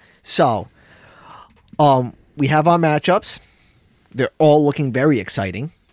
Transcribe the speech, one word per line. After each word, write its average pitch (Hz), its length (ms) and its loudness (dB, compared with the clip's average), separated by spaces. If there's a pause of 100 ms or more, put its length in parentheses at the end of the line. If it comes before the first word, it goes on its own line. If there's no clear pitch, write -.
(220)
So, 117 460 -2 (1120)
um, 131 340 2 (240)
we 147 120 -2
have 156 180 2
our 175 100 4
matchups. 165 640 -2 (760)
They're 123 240 -4
all 151 260 4
looking 139 300 -2
very 131 260 0
exciting. 98 520 -8 (220)